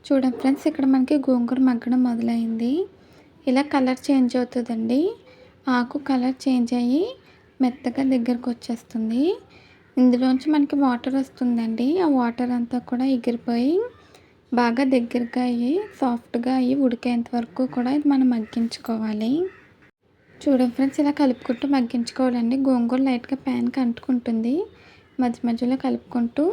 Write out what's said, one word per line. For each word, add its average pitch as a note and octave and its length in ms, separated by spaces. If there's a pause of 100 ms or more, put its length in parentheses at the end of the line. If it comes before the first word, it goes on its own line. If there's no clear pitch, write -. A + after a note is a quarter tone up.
చూడండి C4 360
ఫ్రెండ్స్, C4+ 300
ఇక్కడ C4+ 140 (100)
మనకి C4 220 (120)
గోంగూర B3 300 (100)
మగ్గడం A#3+ 300 (100)
మొదలైంది. A#3 680 (720)
ఇలా C4+ 260
కలర్ B3+ 360
చేంజ్ B3+ 320
అవుతుందండి, A#3 600 (760)
ఆకు B3 200 (140)
కలర్ B3+ 320
చేంజ్ B3 280 (100)
అయ్యి B3+ 220 (600)
మెత్తగా B3+ 400 (100)
దగ్గరకు A#3+ 400
వచ్చేస్తుంది. A#3 720 (760)
ఇందులోంచి B3+ 520
మనకి D4 300
వాటర్ B3+ 360
వస్తుందండి, A#3+ 680 (180)
ఆ - 20 (120)
వాటర్ B3 400
అంతా A#3+ 200 (120)
కూడా B3+ 160 (100)
ఎగిరిపోయి A#3+ 580 (760)
బాగా A#3+ 320 (100)
దగ్గరగా A#3+ 560
అయ్యి A#3+ 240 (260)
సాఫ్ట్గా A#3+ 600
అయ్యి B3+ 160 (100)
ఉడికేంత A#3 500
వరకు A#3+ 280 (120)
కూడా B3 220
ఇది D4 160
మనం C4 220
మగ్గించుకోవాలి. A3 960 (1120)
చూడండి B3+ 340
ఫ్రెండ్స్, C4+ 260
ఇలా C#4+ 180
కలుపుకుంటూ B3+ 540
మగ్గించుకోవాలండి. A#3+ 840 (100)
గోంగూర B3 420
లైట్గా B3 360
ప్యాన్కి B3 400
అంటుకుంటుంది, A#3 680 (680)
మధ్య A#3+ 160 (100)
మధ్యలో A#3+ 360
కలుపుకుంటూ A#3+ 680